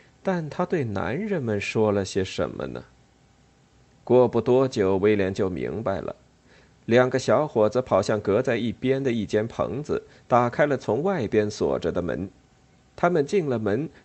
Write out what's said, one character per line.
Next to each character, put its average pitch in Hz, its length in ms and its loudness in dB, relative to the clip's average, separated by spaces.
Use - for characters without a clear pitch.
但 175 280 -2
他 - 140 -4
对 175 180 -2
男 101 340 -4
人 196 240 -4
们 107 180 -2
说 107 320 2
了 101 140 0
些 92 180 -2
什 90 240 -4
么 62 200 -8
呢？ 60 160 -10
过 123 240 6
不 117 120 -2
多 127 280 4
久， 98 300 0
威 104 180 4
廉 98 180 0
就 95 160 -2
明 76 320 -6
白 98 180 -4
了。 50 160 -8
两 127 240 4
个 127 80 0
小 131 300 2
伙 107 200 2
子 120 140 0
跑 101 220 2
向 107 180 0
隔 101 180 2
在 127 160 0
一 113 160 -2
边 131 320 -2
的 131 80 0
一 113 140 -2
间 107 220 0
棚 117 340 -6
子， 104 220 -4
打 123 200 4
开 147 200 2
了 139 100 0
从 117 240 -2
外 170 260 -2
边 107 220 2
锁 71 300 -2
着 85 120 -2
的 87 120 -4
门。 82 260 -6
他 175 140 0
们 160 160 2
进 160 240 0
了 120 80 0
门， 110 320 -2